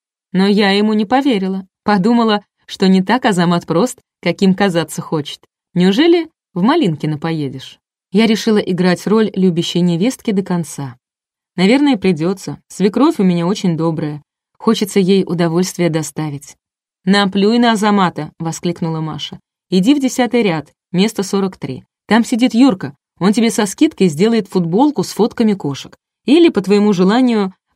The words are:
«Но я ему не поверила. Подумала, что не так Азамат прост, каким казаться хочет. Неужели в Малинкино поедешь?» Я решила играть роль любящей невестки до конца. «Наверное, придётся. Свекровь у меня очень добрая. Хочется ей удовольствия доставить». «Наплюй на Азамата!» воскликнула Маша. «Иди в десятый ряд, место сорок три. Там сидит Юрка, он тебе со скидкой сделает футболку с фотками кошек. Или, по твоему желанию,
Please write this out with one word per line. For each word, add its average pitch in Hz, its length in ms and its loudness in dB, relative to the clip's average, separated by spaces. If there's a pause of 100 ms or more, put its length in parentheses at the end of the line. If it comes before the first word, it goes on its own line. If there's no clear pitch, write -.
(320)
«Но 185 140 2
я 202 240 2
ему 214 240 2
не 214 100 0
поверила. 196 600 -2 (180)
Подумала, 214 580 0 (240)
что - 220 -2
не 190 140 4
так 233 240 -2
Азамат 175 400 0
прост, 180 340 -2 (220)
каким 185 320 0
казаться 170 480 -2
хочет. - 380 -8 (340)
Неужели 302 560 2 (240)
в 175 80 -4
Малинкино 175 560 0
поедешь?» 147 600 -8 (340)
Я 220 140 2
решила 214 320 0
играть 180 480 0
роль 214 280 2
любящей 175 460 0
невестки 180 520 -2
до 196 100 -2
конца. 151 540 -8 (600)
«Наверное, 254 400 2
придётся. 180 720 -4
Свекровь 226 500 0
у 202 60 2
меня 170 220 0
очень 185 300 -2
добрая. 151 460 -4 (360)
Хочется 208 420 0
ей 190 240 2
удовольствия 175 640 -2
доставить». 151 680 -8 (480)
«Наплюй 202 540 2
на 240 140 2
Азамата!» 196 680 0
воскликнула 165 640 -6
Маша. 151 400 -10 (300)
«Иди 190 240 4
в 294 60 4
десятый 247 420 0
ряд, 160 300 -4 (200)
место 196 300 0
сорок 196 340 -4
три. 139 280 -12 (220)
Там 220 180 2
сидит 240 280 0
Юрка, 220 420 2 (240)
он 190 140 2
тебе 226 180 0
со 220 140 -2
скидкой 202 440 0
сделает 202 400 0
футболку 190 540 0
с 160 100 -10
фотками 220 420 0
кошек. 143 420 -10 (300)
Или, 339 240 6
по - 100 -2
твоему 208 320 2
желанию, 208 640 2 (220)